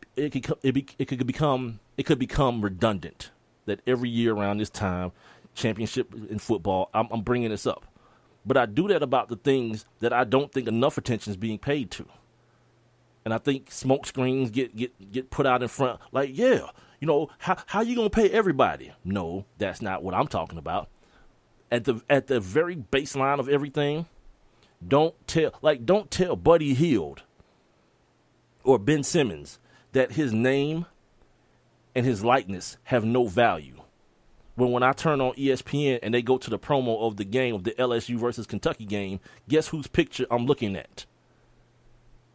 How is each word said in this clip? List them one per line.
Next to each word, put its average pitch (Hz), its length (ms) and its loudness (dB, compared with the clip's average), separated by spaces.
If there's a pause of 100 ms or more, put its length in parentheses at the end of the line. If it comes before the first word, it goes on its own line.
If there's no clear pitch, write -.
(160)
it 147 160 -2
could - 120 -4
co-, 156 180 -4
it 135 100 2
be, 135 140 -2 (120)
it 131 80 -2
could 123 200 -4
become, 127 540 -2 (160)
it 139 80 -4
could 147 140 2
become 123 440 0
redundant 98 680 -2 (360)
that 101 200 -4
every 123 240 0
year 117 240 2
around 104 240 0
this 107 120 -4
time, 90 420 -4 (420)
championship 113 600 -2
in 107 240 -10
football, 95 560 0
I'm, 113 160 0
I'm 113 120 -2
bringing 120 280 0
this 104 160 -4
up. - 180 -4 (600)
But 104 120 2
I 123 100 4
do 120 220 0
that 175 140 2
about 127 260 0
the 117 80 -8
things 117 480 0 (160)
that 117 120 0
I 123 120 2
don't 135 280 2
think 123 160 -2
enough 117 300 2
attention 110 320 -4
is 98 60 -6
being 107 220 -4
paid 139 340 -4
to. - 140 -12 (1160)
And 110 100 -2
I 113 40 0
think 135 320 -2
smoke 131 360 -2
screens 131 440 -2
get, 117 260 -4
get, 104 360 -10
get 131 180 -6
put 139 160 0
out 127 160 2
in 120 60 -2
front. 123 320 -4 (120)
Like, 135 200 -2
yeah, 220 360 2 (320)
you 139 60 -4
know, 147 220 2 (100)
how, 185 280 -2
how 202 160 -2
you 240 140 -2
gonna 226 120 2
pay 208 220 4
everybody? 131 640 2 (120)
No, 92 400 -4 (140)
that's 95 240 -6
not 95 200 -4
what 92 120 -4
I'm 131 140 0
talking 82 300 -6
about. 82 300 -6 (840)
At 120 140 0
the, 117 240 0
at 139 200 2
the 127 120 2
very 151 360 -2
baseline 139 640 -2
of 123 80 -6
everything, 143 580 -2 (800)
don't 151 280 4 (120)
tell, 156 340 0
like, 143 240 2
don't 196 260 2
tell 175 260 0
Buddy 147 360 4
Hield 123 500 2 (1400)
or 127 140 8
Ben 143 240 2
Simmons 107 560 -2 (340)
that 127 200 2
his 135 200 0
name 139 540 0 (1080)
and 123 120 0
his 107 180 0
likeness 101 600 0
have 120 200 0
no 120 220 2
value. 85 540 0 (720)
When, 123 180 2
when 123 100 0
I 131 100 4
turn 143 280 0
on 127 180 0
E 135 120 2
S 127 120 0
P 143 260 0
N 127 140 0
and 113 120 0
they 123 80 2
go 127 160 2
to - 120 -10
the 110 80 -2
promo 127 420 0
of 110 160 -2
the 104 80 -6
game 120 300 -2
of 92 100 -6
the 107 160 -4
L 123 120 0
S 120 160 -2
U 120 100 -4
versus 117 280 -4
Kentucky - 380 -4
game, 98 360 -6 (280)
guess 156 200 2
whose 151 180 -6
picture - 440 -2
I'm 120 160 0
looking 107 300 0
at? - 300 -14 (1300)